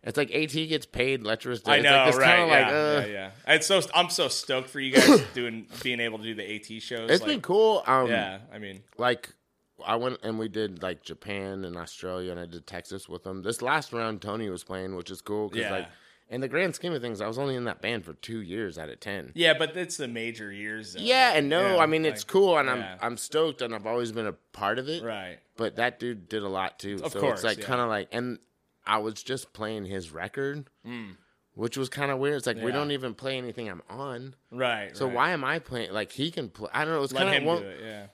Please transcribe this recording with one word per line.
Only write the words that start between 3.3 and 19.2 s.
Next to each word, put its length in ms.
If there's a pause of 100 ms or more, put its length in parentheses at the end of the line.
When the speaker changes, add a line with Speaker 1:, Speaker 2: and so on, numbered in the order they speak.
Speaker 2:
yeah. 80
It's 140
so, 120 (140)
I'm 160
so 160
stoked 420
for 120
you 160
guys 320
<coughs> 60
doing, 340 (160)
being 160
able 180
to 60
do 100
the 80
A 160
T 220
shows. 280
Speaker 1:
It's 120
Speaker 2:
Like, 100
Speaker 1:
been 100
cool. 460
Um, 220
Speaker 2:
yeah, 300 (140)
I 60
mean, 240 (160)
Speaker 1:
like, 300 (560)
I 100
went 300
and 160
we 80
did, 340
like, 220
Japan 600
and 120
Australia, 560
and 80
I 60
did 200
Texas 420
with 140
them. 200
This 200
last 300
round, 300
Tony 280
was 140
playing, 320
which 120
is 120
cool 300
'cause, 100
Speaker 2:
Yeah. 100
Speaker 1:
like, 180 (400)
in 120
the 80
grand 260
scheme 200
of 60
things, 200
I 80
was 100
only 160
in 120
that 140
band 240
for 100
two 260
years 400
out 80
of 100
ten. 380